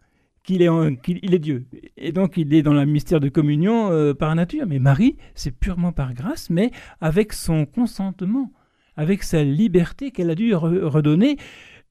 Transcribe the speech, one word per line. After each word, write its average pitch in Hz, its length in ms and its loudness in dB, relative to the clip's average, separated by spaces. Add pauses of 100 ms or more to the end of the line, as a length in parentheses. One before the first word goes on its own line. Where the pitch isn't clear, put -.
(440)
qu'il 180 180 0
est 175 60 6
en, 160 280 2
qu'il, 175 280 -4
il 185 100 0
est 185 60 4
Dieu. 143 260 -6 (300)
Et 151 160 -8
donc, 180 240 -2
il 151 180 0
est 160 80 6
dans 147 120 2
le 143 100 4
mystère 147 380 0
de 139 80 0
communion, 165 640 2
euh, 151 220 2
par 156 220 -2
nature. 180 320 -2
Mais 143 120 -2
Marie, 139 360 4 (180)
c'est - 240 -10
purement 175 360 -2
par 127 200 -4
grâce, 165 360 -8
mais 196 220 0 (280)
avec 180 320 0
son 156 340 -2
consentement, 202 840 -4 (460)
avec 175 260 -2
sa 151 220 0
liberté 175 680 0
qu'elle 175 180 -2
a 160 60 -2
dû 220 180 0
re-, 170 300 0
redonner 156 540 2 (540)